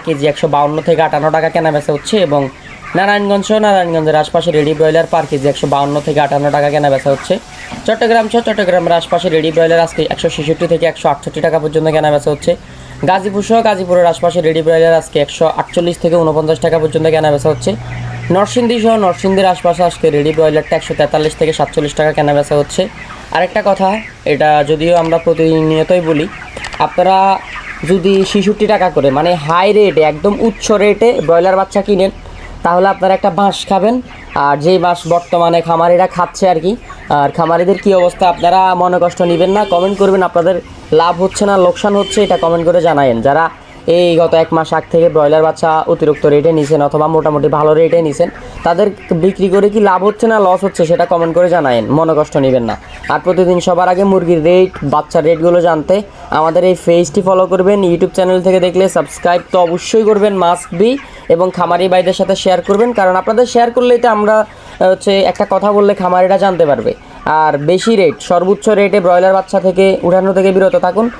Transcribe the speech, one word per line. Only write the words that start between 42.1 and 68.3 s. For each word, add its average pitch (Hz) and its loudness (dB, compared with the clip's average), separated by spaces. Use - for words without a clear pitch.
এটা 190 0
কমেন্ট 170 0
করে 175 2
জানায়েন। 143 2
যারা 151 0
এই 170 2
গত 165 2
এক 160 0
মাস 160 -2
আগ 156 -2
থেকে 165 4
ব্রয়লার 156 2
বাচ্চা 156 0
অতিরিক্ত 156 0
রেটে 147 4
নিছেন 151 0
অথবা 151 0
মোটামুটি 151 0
ভালো 151 2
রেটে 165 2
নিছেন, 160 -2
তাদের 180 0
বিক্রি 185 0
করে 202 2
কি 208 -2
লাভ 190 2
হচ্ছে 214 0
না 220 2
লস 185 2
হচ্ছে, 185 0
সেটা 175 2
কমেন্ট 165 0
করে 180 4
জানায়েন, 131 0
মনে 156 0
কষ্ট 151 -2
নেবেন 131 2
না। 110 -4
আর 147 -2
প্রতিদিন 180 0
সবার 180 0
আগে 185 2
মুরগির 175 2
রেট, 180 2
বাচ্চার 151 -2
রেটগুলো 170 2
জানতে 170 0
আমাদের 160 0
এই 185 2
পেজটি 170 2
ফলো 185 2
করবেন। 185 2
YouTube 175 0
চ্যানেল 185 0
থেকে 185 2
দেখলে 180 0
সাবস্ক্রাইব 175 -2
তো 190 0
অবশ্যই 180 0
করবেন, 208 2
must 175 -2
be, 247 2
এবং 175 2
খামারি 175 0
ভাইদের 185 2
সাথে 190 -2
শেয়ার 180 0
করবেন, 226 0
কারণ 185 0
আপনাদের 214 2
শেয়ার 240 0
করলেই 247 2
তো 240 2
আমরা, 214 2
আহ, - -2
হচ্ছে 190 0
একটা 185 0
কথা 190 0
বললে 202 2
খামারিরা 185 2
জানতে 180 2
পারবে। 123 0
আর 156 0
বেশি 180 0
রেট, 175 0
সর্বোচ্চ 185 0